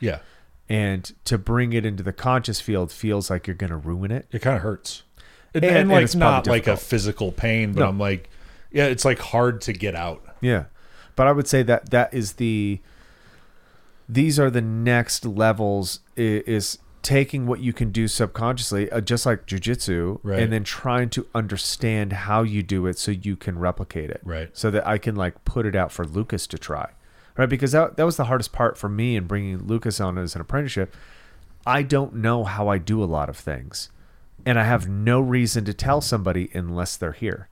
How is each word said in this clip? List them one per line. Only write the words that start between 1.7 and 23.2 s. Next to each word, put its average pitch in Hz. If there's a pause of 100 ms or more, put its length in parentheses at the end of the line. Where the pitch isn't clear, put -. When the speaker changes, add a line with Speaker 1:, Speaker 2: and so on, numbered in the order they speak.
Speaker 2:
it 110
into 98
the 92
conscious 127
field 92
feels 104
like 92
you're 95
gonna 85
ruin 87
it. 127
Speaker 1:
It 113
kinda 127
hurts. - (500)
And, 160
Speaker 2:
And, -
Speaker 1:
and, 180
Speaker 2:
and 190
Speaker 1:
like, 185
Speaker 2:
it's 117
probably 170 (120)
Speaker 1:
not, 123
like, 117
a 110
Speaker 2:
difficult. 98
Speaker 1:
physical 104
pain, 113
but 151
Speaker 2:
No. 113
Speaker 1:
I'm 98
like, 98 (420)
yeah, 143
it's, 127
like, 131
hard 120
to 110
get 95
out. 85 (180)
Speaker 2:
Yeah. 113 (520)
But 131
I 143
would 143
say 131
that 113
that 120
is 110
the, 104 (1300)
these 143
are 135
the 120
next 117
levels 104 (160)
i-, 120 (260)
is 107 (240)
taking 135
what 120
you 123
can 113
do 110
subconsciously, 113
uh, 117
just 117
like 113
jujitsu, 95
Speaker 1:
Right. 98
Speaker 2:
and 110
then 107
trying 123
to 117
understand 107
how 104
you 104
do 92
it 90
so -
you 95